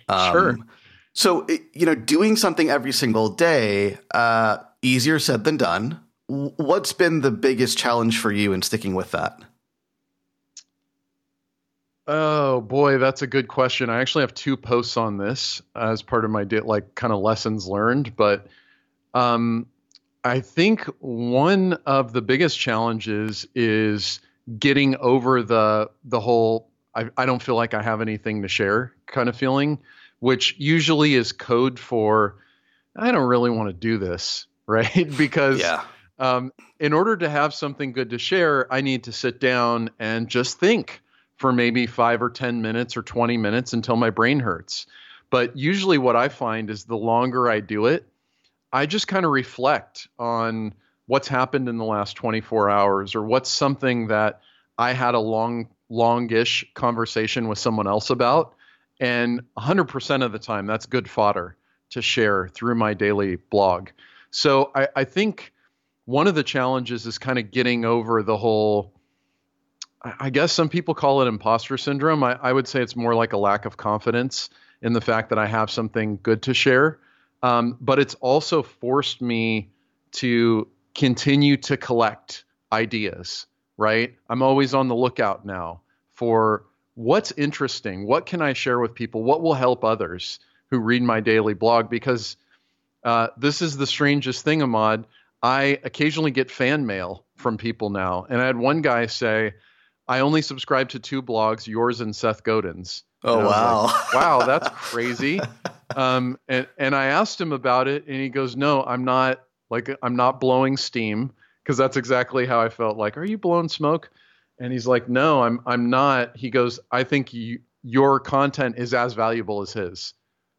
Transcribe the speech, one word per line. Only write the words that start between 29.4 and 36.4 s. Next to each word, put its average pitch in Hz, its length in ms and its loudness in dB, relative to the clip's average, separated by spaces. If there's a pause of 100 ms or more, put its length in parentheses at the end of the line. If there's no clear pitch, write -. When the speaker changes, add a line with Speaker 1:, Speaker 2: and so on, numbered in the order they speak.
Speaker 2:
which 127 380 0
usually 151 580 2
is 117 180 0
code 123 440 0
for, 107 600 0 (580)
"I 233 160 0
don't 151 160 2
really 120 220 4
wanna 110 240 -2
do 110 240 -2
this," 92 580 -6
<laughs> - 100 -20
right? 113 520 2
Because, 135 420 2
Speaker 1:
Yeah. 85 240 0 (360)
Speaker 2:
um, 127 340 -2 (260)